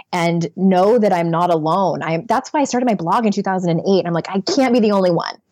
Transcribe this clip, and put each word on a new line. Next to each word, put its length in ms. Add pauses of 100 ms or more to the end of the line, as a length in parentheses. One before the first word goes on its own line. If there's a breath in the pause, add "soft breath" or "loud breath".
(120 loud breath)
and 440
know 420
that 160
I'm 160
not 220
alone. 500
I'm, 240
that's 260
why 100
I 20
started 240
my 80
blog 320
in 40
two 120
thousand 260
and 180
eight. 200
I'm 60
like, 160
"I 120
can't 320
be 60
the 120
only 200
one. 240 (160)